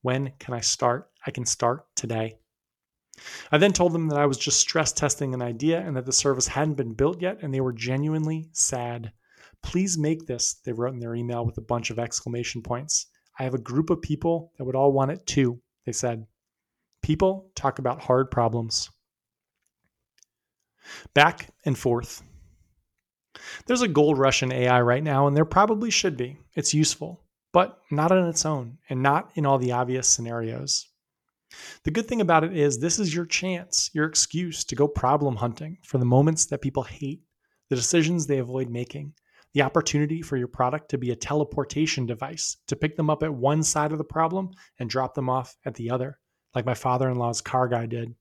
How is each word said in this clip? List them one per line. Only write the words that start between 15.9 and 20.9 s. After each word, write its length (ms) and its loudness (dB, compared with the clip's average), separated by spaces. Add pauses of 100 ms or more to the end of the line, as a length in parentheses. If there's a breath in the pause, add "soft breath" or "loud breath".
said. 340 -4 (720)
People 520 2
talk 260 -2
about 220 -2
hard 300 2
problems. 580 0 (2250 loud breath)